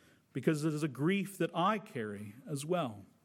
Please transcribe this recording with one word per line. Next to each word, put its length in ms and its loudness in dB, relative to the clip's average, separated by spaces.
because 320 2
it 80 2
is 100 0
a 60 0
grief 480 0
that 180 2
I 220 4
carry 580 -6
as 140 -4
well. 400 0